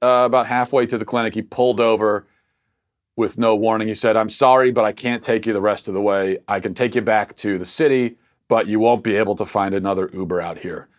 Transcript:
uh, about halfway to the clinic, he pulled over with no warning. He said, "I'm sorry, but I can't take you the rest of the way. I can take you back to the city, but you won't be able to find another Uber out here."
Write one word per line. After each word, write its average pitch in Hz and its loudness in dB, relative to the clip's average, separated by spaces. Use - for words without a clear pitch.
uh, 123 4
about 123 2
halfway 123 0
to 123 -4
the 110 -8
clinic, 113 -2
he 110 -6
pulled 123 0
over 107 2
with 110 -2
no 113 2
warning. 110 0
He 110 -4
said, 110 0
"I'm 110 0
sorry, 131 4
but 117 2
I 104 0
can't 120 -6
take 113 0
you 113 0
the 98 -2
rest 101 -2
of 101 -6
the 98 -2
way. 98 0
I 101 -2
can 95 -6
take 123 -2
you 120 0
back 107 0
to 101 -2
the 90 -6
city, 127 0
but 113 2
you 107 0
won't 117 2
be 110 -2
able 104 0
to 101 -6
find 98 -2
another 95 -2
Uber 90 -4
out 85 -8
here." 85 -12